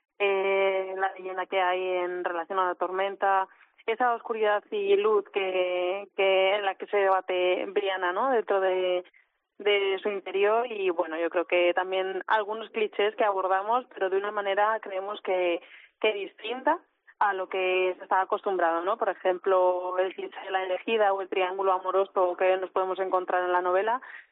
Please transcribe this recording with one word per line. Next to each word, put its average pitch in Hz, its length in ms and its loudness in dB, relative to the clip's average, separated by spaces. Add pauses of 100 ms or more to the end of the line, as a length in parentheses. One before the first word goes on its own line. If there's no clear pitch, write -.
(180)
eh, 190 800 0
la 190 180 -2
leyenda 185 300 -8
que 190 160 -2
hay 185 220 0
en 180 420 -2
relación 180 360 -4
a 180 80 2
la 175 80 -2
tormenta, 190 720 0 (360)
esa 233 300 0
oscuridad 214 560 0
y 202 260 2
luz 208 280 2 (100)
que, 185 800 -2
que 190 380 4
en 208 100 -2
la 190 120 -2
que 196 100 -10
se 208 100 -2
debate 185 680 2
Brianna, 190 460 -2
¿no? 240 180 0
Dentro 208 300 0
de, 180 440 0 (540)
de 196 440 0
su 208 60 -2
interior 202 640 0
y, 202 200 -2
bueno, 165 280 -2
yo 170 120 -2
creo 170 160 -2
que 175 280 2
también 190 520 -2
algunos 214 440 -2
clichés 214 460 -2
que 226 80 2
abordamos, 196 680 0
pero 190 160 -2
de 190 100 0
una 208 120 -2
manera 208 500 0
creemos 196 400 -8
que, 180 400 -2 (400)
que 220 120 2
distinta 254 640 -4 (420)
a 208 120 2
lo 185 160 -6
que 185 480 0
se - 60 -18
está 190 180 0
acostumbrado, 180 640 0
¿no? 208 160 -2
Por 214 100 0
ejemplo, 180 920 2
el 185 160 0
cliché - 260 -10
de 196 100 -12
la 185 140 -2
elegida 196 480 0
o 196 100 -2
el 180 60 -8
triángulo 190 440 0
amoroso 185 640 2
que 185 200 4
nos 190 140 -6
podemos 185 280 -2
encontrar 185 460 0
en 180 80 0
la 180 100 2
novela, 202 400 0 (300)